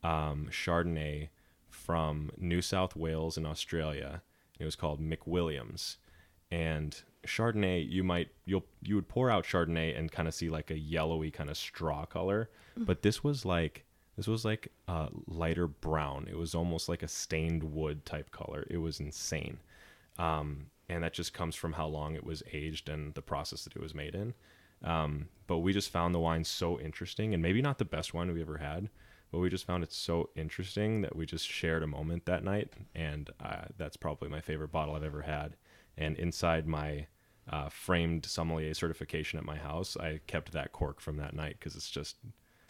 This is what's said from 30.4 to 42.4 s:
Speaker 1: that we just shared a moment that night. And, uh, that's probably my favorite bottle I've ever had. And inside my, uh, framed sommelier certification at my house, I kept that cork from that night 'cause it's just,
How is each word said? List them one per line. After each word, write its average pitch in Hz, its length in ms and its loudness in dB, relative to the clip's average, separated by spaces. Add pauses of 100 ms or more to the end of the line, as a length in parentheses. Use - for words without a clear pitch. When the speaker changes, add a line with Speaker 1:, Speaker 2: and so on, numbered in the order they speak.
Speaker 1:
that - 120 -2
we 82 120 -2
just 82 200 -4
shared 80 360 2
a 78 40 0
moment 76 400 -2
that 87 160 2
night. 101 300 0 (220)
And, 76 360 -4 (100)
uh, - 260 -6 (100)
that's 76 200 -6
probably 73 320 -4
my 76 120 -4
favorite 78 320 -4
bottle 76 240 0
I've 76 80 -2
ever 76 180 -4
had. 76 340 -4 (400)
And 78 200 0
inside 82 500 2
my, 76 400 -2 (420)
uh, 73 200 -4
framed 85 580 2
sommelier 80 480 0
certification 80 640 -2
at - 60 -4
my 76 120 -6
house, 78 400 -4
I 78 300 -2
kept - 260 -2
that 73 200 -4
cork 71 280 -2
from 76 180 -4
that 73 160 -4
night 76 260 -6
'cause - 160 -10
it's - 140 -10
just, - 260 -6 (540)